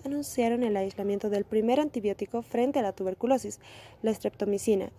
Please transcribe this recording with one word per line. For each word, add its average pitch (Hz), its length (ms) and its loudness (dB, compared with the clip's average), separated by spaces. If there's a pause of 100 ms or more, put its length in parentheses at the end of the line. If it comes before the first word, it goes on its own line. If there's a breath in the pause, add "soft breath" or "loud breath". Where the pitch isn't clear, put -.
anunciaron 254 580 0
el 208 140 0
aislamiento 202 520 -2
del 202 160 0
primer 226 340 2
antibiótico 233 640 -2
frente 254 380 0
a - 20 2
la 196 120 0
tuberculosis, 208 680 -2 (420 loud breath)
la 220 120 2
streptomicina. 202 840 0